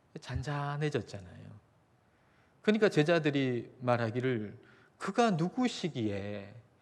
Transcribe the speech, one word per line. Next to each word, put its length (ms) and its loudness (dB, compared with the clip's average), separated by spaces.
잔잔해졌잖아요. 1200 -4
그러니까 260 4
제자들이 840 2
말하기를, 760 0
"그가 340 2
누구시기에, 1200 -2